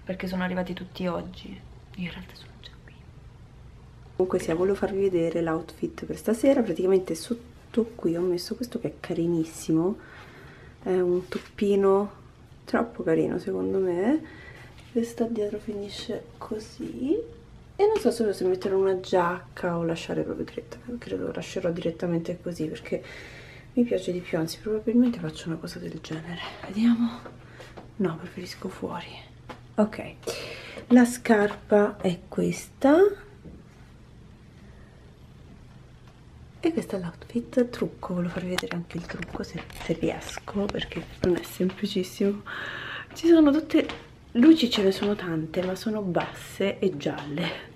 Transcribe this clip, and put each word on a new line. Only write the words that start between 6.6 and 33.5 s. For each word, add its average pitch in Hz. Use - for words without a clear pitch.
Praticamente 185
sotto -
qui 170
ho 170
messo 175
questo -
che 147
è -
carinissimo. 170
È 185
un 180
toppino 196
troppo -
carino 160
secondo 190
me. 190
Questa 233
dietro 214
finisce 202
così. 254
E 403
non 427
so 226
solo 214
se 185
metterò 185
una 190
giacca 180
o 170
lasciare 165
proprio -
diretta, -
credo 185
lascerò 180
direttamente 170
così 170
perché 165
mi 240
piace 185
di 180
più, 170
anzi 160
probabilmente 226
faccio 165
una 160
cosa 175
del 170
genere. 160
Vediamo. 226
No, 170
preferisco 180
fuori. -
Ok, -
la 240
scarpa 208
è 180
questa. 180